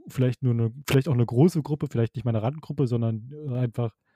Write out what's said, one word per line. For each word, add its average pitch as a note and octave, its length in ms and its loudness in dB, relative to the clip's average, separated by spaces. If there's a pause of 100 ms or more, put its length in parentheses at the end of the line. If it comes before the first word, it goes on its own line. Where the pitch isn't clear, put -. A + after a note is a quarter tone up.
vielleicht B2+ 360 0
nur A#2+ 100 2
'ne, A#2 180 0 (160)
vielleicht C3+ 200 4
auch C#3 80 2
'ne A#2+ 100 4
große D3 360 4
Gruppe, D3 260 -4
vielleicht A2+ 280 -2
nicht A#2+ 100 -6
mal A#2 60 0
'ne A2 100 0
Randgruppe, C#3+ 460 -2
sondern, A2+ 440 -2
äh, D3 240 -8
einfach, A#2+ 380 -2 (220)